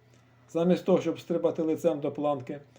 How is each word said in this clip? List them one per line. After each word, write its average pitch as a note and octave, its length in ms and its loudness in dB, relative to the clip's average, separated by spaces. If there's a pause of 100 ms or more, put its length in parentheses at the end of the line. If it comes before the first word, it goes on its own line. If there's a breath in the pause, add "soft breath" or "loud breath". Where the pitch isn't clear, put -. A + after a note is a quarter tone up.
(500 soft breath)
Замість E3+ 340 2
того, F3+ 160 4
щоб D#3+ 200 -4
стрибати E3+ 420 -2
лицем D#3 380 0
до C#3+ 120 -4
планки, D3 460 -4 (200 soft breath)